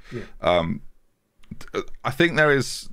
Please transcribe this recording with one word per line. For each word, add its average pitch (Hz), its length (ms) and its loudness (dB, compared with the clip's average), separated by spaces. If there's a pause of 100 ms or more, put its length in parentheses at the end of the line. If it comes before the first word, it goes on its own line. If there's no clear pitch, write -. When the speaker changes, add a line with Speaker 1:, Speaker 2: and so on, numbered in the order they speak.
(120)
Speaker 1:
Yeah. 117 100 -6 (180)
Speaker 2:
Um, 87 400 2 (1200)
I 120 60 -2
think 170 240 2
there 151 160 6
is, - 420 0